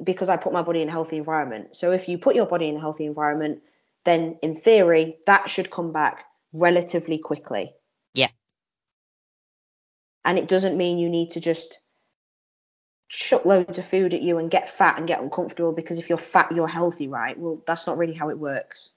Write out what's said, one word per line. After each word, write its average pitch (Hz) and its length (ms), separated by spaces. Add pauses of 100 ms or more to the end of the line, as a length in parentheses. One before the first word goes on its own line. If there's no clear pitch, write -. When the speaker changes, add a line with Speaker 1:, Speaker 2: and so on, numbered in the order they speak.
Speaker 1:
because 180 240
I 180 100
put 170 160
my 170 100
body 165 180
in 156 80
a - 20
healthy 160 260
environment. 147 580
So 180 180
if 180 160
you 175 80
put - 180
your 220 100
body 170 220
in 151 80
a 151 40
healthy 156 260
environment, 151 580 (400)
then 165 380
in 160 140
theory, 170 600 (100)
that 196 220
should - 220
come 170 220
back 151 320 (260)
relatively 175 640
quickly. 127 560 (400)
Speaker 2:
Yeah. 131 160 (2000)
Speaker 1:
And 180 120
it 180 120
doesn't 185 260
mean 175 220
you 170 120
need 170 220
to 170 80
just - 400 (1300)
chuck - 360
loads 180 320
of 180 80
food 185 280
at - 80
you 170 160
and 165 140
get - 160
fat - 300
and 160 100
get - 140
uncomfortable - 500
because 165 260
if 165 120
you're 170 80
fat, - 340
you're 170 160
healthy, 170 400
right? 127 320
Well, 165 260
that's 165 220
not 151 100
really 165 160
how 160 160
it 135 80
works, - 600